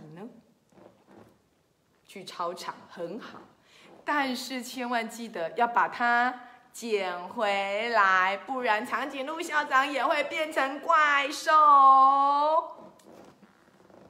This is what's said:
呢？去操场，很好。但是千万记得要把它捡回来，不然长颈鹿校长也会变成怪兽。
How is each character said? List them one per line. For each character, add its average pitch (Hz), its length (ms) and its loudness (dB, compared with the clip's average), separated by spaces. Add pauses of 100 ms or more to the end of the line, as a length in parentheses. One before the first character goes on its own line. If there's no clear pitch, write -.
(140)
呢？ 190 140 -16 (1800)
去 190 200 -20
操 175 280 -8
场， - 220 -12 (140)
很 170 280 -12
好。 - 220 -18 (640)
但 277 320 -2
是 254 260 -10
千 240 280 -10
万 226 200 -4
记 226 180 -14
得 175 260 -8
要 233 120 2
把 220 220 0
它 240 600 -2 (240)
捡 185 580 -6
回 202 600 -2
来， 196 560 4
不 262 160 -6
然 226 240 0
长 247 240 -6
颈 269 160 -8
鹿 320 160 -8
校 302 220 -2
长 277 280 0
也 254 140 -2
会 294 200 0
变 311 280 -6
成 285 260 -2
怪 294 520 2
兽。 320 200 -4 (2500)